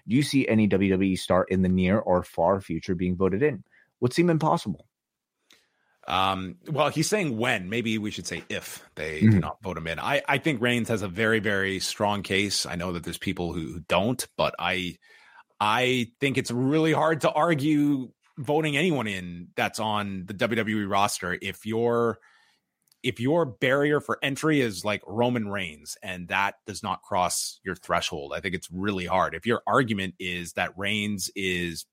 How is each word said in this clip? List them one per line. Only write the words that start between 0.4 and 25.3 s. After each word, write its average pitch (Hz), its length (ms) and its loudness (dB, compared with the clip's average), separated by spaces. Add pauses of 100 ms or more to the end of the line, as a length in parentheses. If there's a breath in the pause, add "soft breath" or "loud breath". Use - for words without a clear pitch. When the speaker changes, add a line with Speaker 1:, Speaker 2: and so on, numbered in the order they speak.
Speaker 1:
any 110 180 6
W 98 260 4
W 95 200 4
E 90 40 0
star 90 280 2
in 92 160 0
the 92 80 4
near 92 300 4
or 90 240 2
far 92 400 2
future 82 320 -4
being 90 220 -2
voted 95 260 2
in? 147 220 -2 (360 soft breath)
Would 123 140 0
seem 175 160 4
impossible." 156 560 0 (1200 soft breath)
Speaker 2:
Um, 95 480 0 (120)
well, 147 200 0
he's 156 200 0
saying 165 280 0
when. 110 320 0
Maybe 110 300 -2
we 104 120 -4
should 92 160 -10
say 87 220 -8
if - 460 -10
they 78 260 -6
Speaker 1:
Mm-hmm. 110 100 8
Speaker 2:
do 101 100 6
not 78 220 -8
vote 90 140 -8
him 80 100 -8
in. 80 120 -4
I, 131 300 -2
I 139 100 2
think 143 220 -2
Reigns 120 280 0
has 110 140 0
a 101 60 -4
very, 110 320 2
very 98 400 0
strong 101 420 -2
case. 98 440 0
I 87 100 -6
know 87 160 -4
that 85 100 -6
there's 85 160 -8
people 87 340 -4
who, 80 200 -6
who 85 80 -10
don't, 98 460 0 (100)
but 76 220 0
I, 90 400 -2 (600 loud breath)
I 120 600 2
think 135 180 0
it's 123 120 -4
really 147 420 2
hard 156 300 2
to 160 80 4
argue 147 800 2 (260)
voting 147 380 0
anyone 143 300 2
in 90 500 -8
that's 107 240 -2
on 101 460 -2
the 104 80 -10
W 113 220 0
W 107 240 0
E 101 40 -2
roster 98 560 0
if 98 240 -8
your, 117 540 0 (840 soft breath)
if 123 160 -2
your 151 280 2
barrier 139 520 2
for 120 240 -2
entry 143 380 2
is, 101 240 -2
like, 104 220 -2
Roman 117 420 0